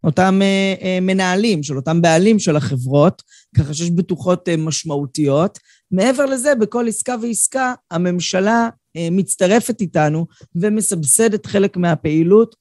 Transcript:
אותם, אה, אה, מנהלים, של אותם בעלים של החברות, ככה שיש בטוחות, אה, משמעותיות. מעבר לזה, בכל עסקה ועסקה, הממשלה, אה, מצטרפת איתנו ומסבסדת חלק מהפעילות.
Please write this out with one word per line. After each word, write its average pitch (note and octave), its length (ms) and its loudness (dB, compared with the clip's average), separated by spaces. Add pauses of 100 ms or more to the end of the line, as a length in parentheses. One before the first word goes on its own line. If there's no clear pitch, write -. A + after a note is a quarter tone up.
אותם, F#3+ 380 2
אה, G3 400 2
אה, F#3 200 -2
מנהלים, F#3+ 640 0
של C#3 120 -6
אותם D#3+ 260 -2
בעלים F3+ 380 4
של D#3+ 160 0
החברות, C3 640 0 (360)
ככה D3+ 160 -2
שיש E3 180 -4
בטוחות, F3 580 -2
אה, E3+ 80 0
משמעותיות. D3+ 1000 -2 (320)
מעבר B3 340 0
לזה, C4+ 300 0
בכל A#3 320 -2
עסקה B3 340 -6
ועסקה, B3 520 -4 (180)
הממשלה, F#3 800 0 (260)
אה, E3+ 160 -6
מצטרפת G3 720 0
איתנו D#3+ 440 0 (300)
ומסבסדת G#3 920 0
חלק G3 320 0
מהפעילות. E3+ 840 2